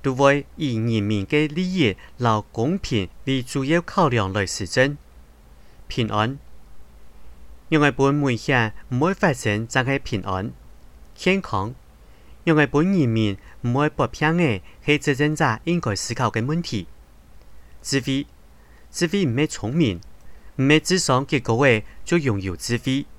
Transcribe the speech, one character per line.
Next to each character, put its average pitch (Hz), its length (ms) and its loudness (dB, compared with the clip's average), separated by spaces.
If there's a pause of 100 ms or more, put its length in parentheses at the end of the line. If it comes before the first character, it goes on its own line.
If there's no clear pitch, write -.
都 131 100 0
会 139 320 4 (120)
以 131 180 -2
人 110 260 0
民 101 240 0
的 151 220 0
利 180 260 -4
益 127 240 2 (220)
和 110 320 2
公 143 260 0
平 104 320 -2 (160)
为 135 160 0
主 135 240 -4
要 165 160 2
考 170 260 2
量 107 240 2
来 101 140 0
施 92 220 -8
政。 139 280 2 (920)
平 117 220 -2
安。 110 280 0 (1300)
另 151 100 4
外， 147 100 6
本 139 320 2
文 127 160 0
献 117 380 2 (140)
不 123 100 0
会 175 140 2
发 180 200 2
生， 110 380 -2
但 127 120 0
是 135 140 0
平 104 240 -4
安、 95 300 -4 (640)
健 190 260 0
康。 104 320 -4 (680)
另 165 100 4
外， 147 140 6
本 147 180 2
人 185 220 2
民 110 300 2 (240)
不 123 180 0
会 147 100 2
不 143 160 0
平 160 320 0
的， 127 240 2 (240)
是 147 140 4
执 143 160 0
政 147 200 2
者 127 280 2
应 170 160 0
该 107 160 -2
思 - 180 -6
考 117 160 0
的 110 140 0
问 160 180 -2
题。 98 240 -4 (960)
智 135 200 -2
慧， 135 260 -2 (640)
智 170 160 -2
慧 190 180 0
不 120 140 0
是 156 80 2
聪 113 260 -6
明， 113 280 2 (560)
不 135 120 2
是 151 120 6
智 180 180 0
商 135 260 2
极 131 140 0
高 120 240 0
的 117 180 6 (220)
就 170 140 0
拥 123 240 0
有 92 140 -4
智 117 220 -4
慧。 135 280 -2 (140)